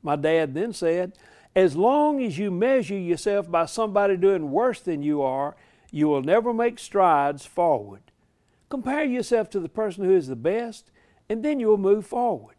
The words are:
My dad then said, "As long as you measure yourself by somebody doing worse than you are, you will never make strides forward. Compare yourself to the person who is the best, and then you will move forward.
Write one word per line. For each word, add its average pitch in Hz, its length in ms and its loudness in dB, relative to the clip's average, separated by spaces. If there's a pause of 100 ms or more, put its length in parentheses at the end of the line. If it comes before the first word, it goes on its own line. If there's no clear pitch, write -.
My 147 120 0
dad 156 380 0
then 202 180 -4
said, 180 420 -2 (420)
"As 180 200 4
long 277 460 2
as 185 160 -4
you 202 140 -4
measure 202 440 0
yourself 185 540 -2
by 170 160 0
somebody 202 500 0
doing 175 360 2
worse 220 280 0
than 160 220 -6
you 147 220 0
are, 135 320 -2 (340)
you 151 180 0
will 143 140 2
never 220 320 2
make 233 240 -2
strides 147 680 2
forward. 117 640 -2 (580)
Compare 277 340 -4
yourself 240 460 -2
to 196 100 -4
the 165 80 -6
person 202 360 -6
who 185 80 4
is 170 160 4
the 131 80 -6
best, 208 560 -6 (360)
and 220 160 -4
then 294 160 0
you 226 100 0
will 208 100 6
move 202 260 2
forward. 196 540 -4